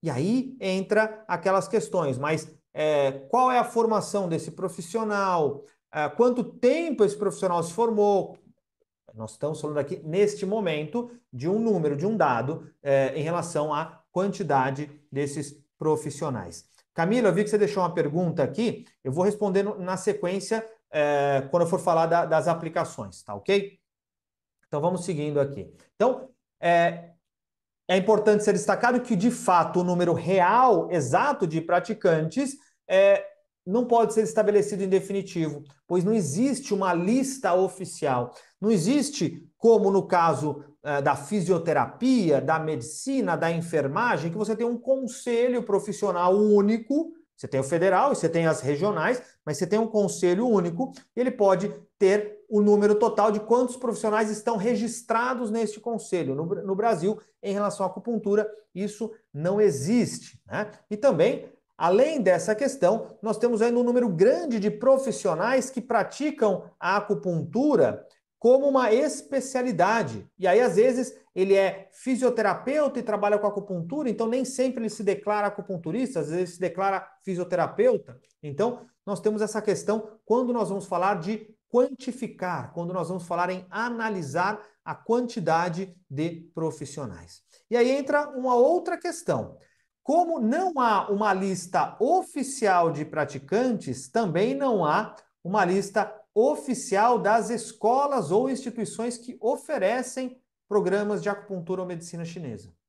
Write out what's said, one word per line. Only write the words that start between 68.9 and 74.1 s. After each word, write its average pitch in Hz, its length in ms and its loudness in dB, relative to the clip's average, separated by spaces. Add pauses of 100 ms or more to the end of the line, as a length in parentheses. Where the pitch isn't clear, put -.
especialidade. 226 1400 0 (120)
E 180 80 -2
aí, 190 140 6
às 220 160 2
vezes, 240 380 2 (200)
ele 190 200 4
é 196 380 0
fisioterapeuta 247 1080 0
e 226 40 -6
trabalha 208 360 0
com 208 80 -2
acupuntura, 202 600 -4
então 226 180 -2